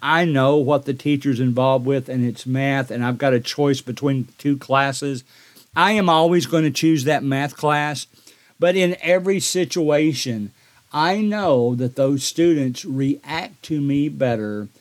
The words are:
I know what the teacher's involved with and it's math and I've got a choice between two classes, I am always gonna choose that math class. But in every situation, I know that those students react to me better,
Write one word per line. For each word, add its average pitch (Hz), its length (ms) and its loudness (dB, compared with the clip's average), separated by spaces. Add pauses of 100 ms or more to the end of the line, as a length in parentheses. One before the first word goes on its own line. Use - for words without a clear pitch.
I 160 240 2
know 139 320 2
what 139 300 0
the 143 80 -4
teacher's 139 460 -2
involved 127 440 2
with 135 240 -2
and 127 160 -2
it's 120 220 -6
math 135 440 -2
and 120 140 -4
I've 123 140 -2
got 135 160 2
a 123 60 2
choice 143 420 -2
between 131 460 -4 (100)
two 143 180 -2
classes, 135 680 -2 (520)
I 185 160 4
am 202 160 2
always 170 380 4
gonna 156 240 2
choose 160 340 2
that 147 180 0
math 135 340 -4
class. 147 500 -2 (520)
But 180 180 2
in 180 240 2
every 185 400 0
situation, 151 1120 0 (400)
I 170 280 0
know 175 560 2
that 127 200 -4
those 139 280 0
students 151 600 0
react 143 800 -6
to 156 160 -4
me 143 280 0
better, 107 600 -2 (120)